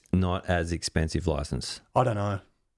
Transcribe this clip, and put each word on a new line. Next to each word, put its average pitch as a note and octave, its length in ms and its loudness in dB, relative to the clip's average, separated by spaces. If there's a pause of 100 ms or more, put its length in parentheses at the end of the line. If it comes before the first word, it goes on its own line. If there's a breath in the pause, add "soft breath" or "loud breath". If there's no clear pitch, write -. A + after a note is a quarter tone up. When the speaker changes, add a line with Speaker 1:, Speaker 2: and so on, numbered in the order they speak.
(120)
Speaker 1:
not F#2 380 2
as E2+ 220 2
expensive E2 540 0
license. D2 540 -2 (140)
Speaker 2:
I B2 100 6
don't A#2 120 0
know. G2+ 240 -2 (380)